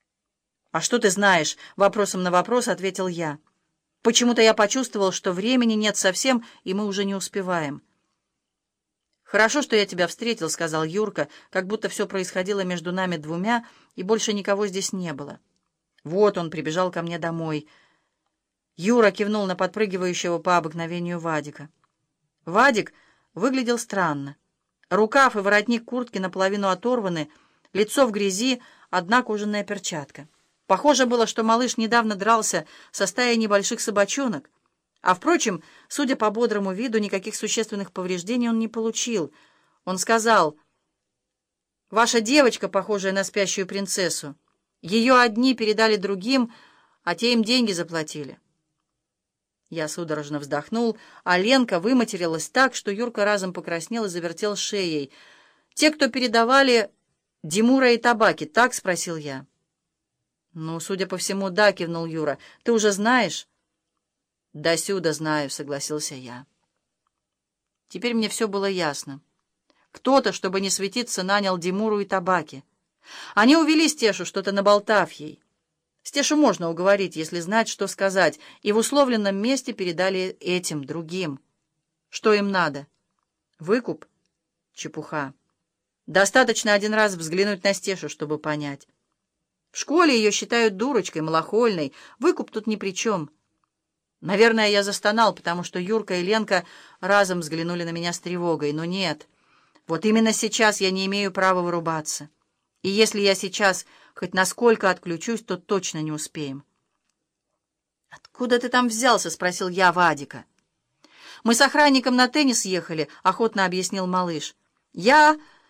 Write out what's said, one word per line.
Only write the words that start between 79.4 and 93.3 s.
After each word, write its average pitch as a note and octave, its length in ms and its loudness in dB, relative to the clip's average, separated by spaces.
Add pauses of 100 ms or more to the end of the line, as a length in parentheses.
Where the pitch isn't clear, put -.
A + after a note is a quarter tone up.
передали F#3 640 -2
этим, F3 460 -4
другим. D#3+ 560 -8 (680)
Что - 240 0
им G3+ 200 2
надо? D#3 340 -2 (720)
Выкуп? F#3 480 -4 (680)
Чепуха. D3+ 600 -10 (720)
Достаточно G#3+ 680 2
один G#3 200 2
раз G#3+ 200 2
взглянуть F3+ 500 -2
на G3+ 100 4
Стешу, F#3 340 -6
чтобы D3+ 300 -6
понять. D3 480 -6 (840)
В - 60 -14
школе D4+ 380 4
её G#3+ 140 4
считают A3 460 0
дурочкой, G#3 460 -2
малохольной. D#3+ 680 0 (280)
Выкуп C#4+ 320 0
тут A3 160 -6
ни G#3+ 80 -2
при F#3+ 180 -6
чём. F#3 360 -4 (920)